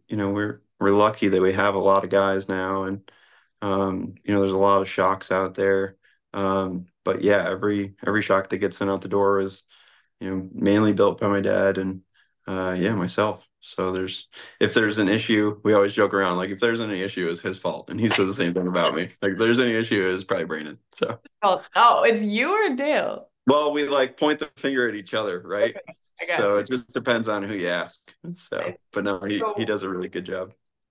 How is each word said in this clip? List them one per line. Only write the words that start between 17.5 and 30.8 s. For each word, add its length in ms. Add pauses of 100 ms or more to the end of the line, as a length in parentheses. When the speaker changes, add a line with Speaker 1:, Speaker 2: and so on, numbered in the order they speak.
Speaker 1:
fault." 300
And 100
he 100
says 180
the 60
same 200
thing 140
about 280
me. 140 (120)
Like, 120
"If 60
there's 220
any 120
issue, 400
it's 120
probably 200
Brandon." 340 (160)
So. 240 (220)
Speaker 2:
Oh, 220 (120)
oh, 280
it's 200
you 280
or 240
Dale? 540 (180)
Speaker 1:
Well, 260
we, 140
like, 300
point 220
the 80 (100)
finger 300
at 80
each 180
other, 280
right? 340
Speaker 2:
Okay, 60 (400)
I 40
got 120
Speaker 1:
So 160
Speaker 2:
you. 60
Speaker 1:
it 80
just 260
depends 340
on 160
who 120
you 140
ask. 300 (360)
So, 220
Speaker 2:
Okay. 200 (140)
Speaker 1:
but 120
no, 160
he, 200
Speaker 2:
So 180
Speaker 1:
he 80
does 180
a 60
really 200
good 160
job. 280 (380)